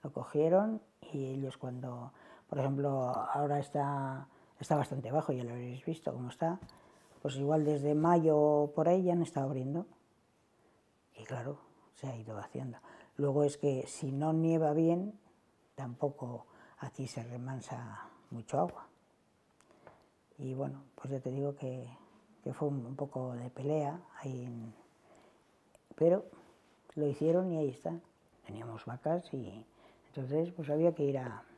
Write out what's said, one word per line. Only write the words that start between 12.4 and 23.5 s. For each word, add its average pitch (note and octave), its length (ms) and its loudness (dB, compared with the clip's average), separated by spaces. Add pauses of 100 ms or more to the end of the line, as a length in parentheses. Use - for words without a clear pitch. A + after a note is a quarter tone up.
Luego C#3+ 280 4
es C#3+ 120 2
que C3+ 300 2
si - 260 -6
no D3+ 200 2
nieva D#3+ 420 4
bien, E3+ 440 4 (560)
tampoco B2 720 -6 (320)
aquí C3+ 280 -8
se A#2+ 160 -8
remansa A#2+ 880 -10 (200)
mucho A#2 280 -4
agua. - 280 -2 (1500)
Y C3 140 -6
bueno, C#3 320 -6 (100)
pues - 160 -10
ya C3+ 100 -4
te B2+ 100 -6
digo C#3 260 -2
que, B2+ 320 -8 (560)
que C3+ 80 -4
fue D3 160 0
un, C#3 160 -2
un C3+ 120 -8
poco C3 360 -4
de A#2+ 160 -8
pelea D3 500 -2 (220)